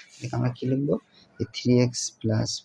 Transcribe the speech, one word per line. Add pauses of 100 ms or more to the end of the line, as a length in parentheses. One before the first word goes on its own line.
(220)
দেখো
আমরা
কি
লিখবো? (440)
এই
থ্রি
এক্স
প্লাস